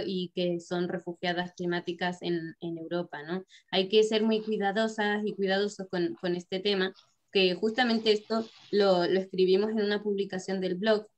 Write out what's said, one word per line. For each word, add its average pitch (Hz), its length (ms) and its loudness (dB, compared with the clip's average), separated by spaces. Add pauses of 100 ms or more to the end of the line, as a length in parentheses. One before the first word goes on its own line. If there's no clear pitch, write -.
y 180 300 -4
que 175 260 0
son 180 280 -2
refugiadas 180 680 -4
climáticas 175 680 -4
en, 170 380 -4
en 170 180 -6
Europa, 165 440 -6
¿no? 180 220 -6 (260)
Hay 190 180 0
que 214 160 6
ser 220 180 0
muy 220 200 2
cuidadosas 208 800 0
y 202 100 -4
cuidadosos 196 560 -2
con, 170 300 -2
con 175 160 -2
este - 240 -6
tema, 190 340 0 (380)
que 185 220 4
justamente 220 580 2
esto 220 340 0 (240)
lo, 190 360 4
lo 180 120 2
escribimos 190 520 2
en 220 120 0
una 208 200 0
publicación 196 580 -4
del 180 140 -2
blog 214 320 0 (120)